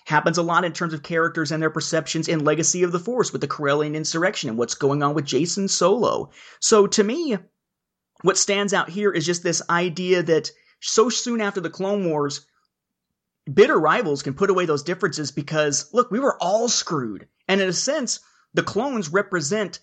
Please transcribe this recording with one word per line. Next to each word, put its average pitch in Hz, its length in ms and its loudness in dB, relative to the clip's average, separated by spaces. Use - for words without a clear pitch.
happens 156 320 2
a 170 60 2
lot 170 200 2
in 170 100 -2
terms 165 200 -4
of 147 80 -6
characters 165 500 -2
and 156 80 -2
their 156 120 0
perceptions 160 560 -2
in 156 160 0
Legacy 156 400 2
of 175 80 2
the 175 80 -2
Force 233 320 -2
with 123 100 -6
the 143 60 -2
Corellian 151 480 0
insurrection 165 520 -2
and 113 120 -2
what's 117 160 -2
going 143 260 2
on 147 140 0
with 151 100 -2
Jacen 170 420 0
Solo. 196 640 2
So 208 260 6
to 202 180 2
me, 254 340 -2
what 180 160 2
stands 202 380 0
out 180 140 0
here 196 220 0
is 165 140 0
just 175 160 -2
this 170 300 -2
idea 180 500 0
that 156 300 0
so 226 280 2
soon 233 320 -2
after 202 200 -2
the 165 100 -6
Clone 190 360 -2
Wars, 147 380 -2
bitter 220 280 6
rivals 156 420 2
can 139 140 -6
put 196 160 2
away 180 160 2
those 143 160 0
differences 160 480 -4
because, 151 640 -2
look, 240 180 2
we 214 80 0
were 269 200 0
all 214 300 2
screwed. 120 580 -4
And 196 120 2
in 185 100 2
a 175 40 0
sense, 254 460 -2
the 170 100 2
clones 214 460 -4
represent 185 720 -2